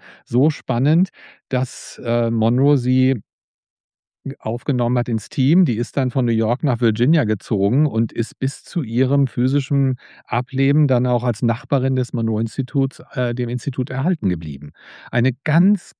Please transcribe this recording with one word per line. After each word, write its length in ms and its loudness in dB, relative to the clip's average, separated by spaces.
so 240 2
spannend, 580 0
dass, 560 -6
äh, 260 0
Monroe 460 2
sie 420 2
aufgenommen 600 -2
hat 100 -2
ins 220 -4
Team. 340 2
Die 140 0
ist 180 -6
dann 140 0
von 160 -2
New 60 0
York 300 0
nach 200 -2
Virginia 420 2
gezogen 640 0
und 260 0
ist 260 -6
bis 260 -4
zu 180 -4
ihrem 440 2
physischen 720 0
Ableben 640 0
dann 180 2
auch 180 0
als 160 -2
Nachbarin 560 0
des 160 -2
Monroe-Instituts, 920 -2
äh, 200 -2
dem 140 -4
Institut 400 -4
erhalten 400 -2
geblieben. 440 -6
Eine 220 0
ganz, 560 2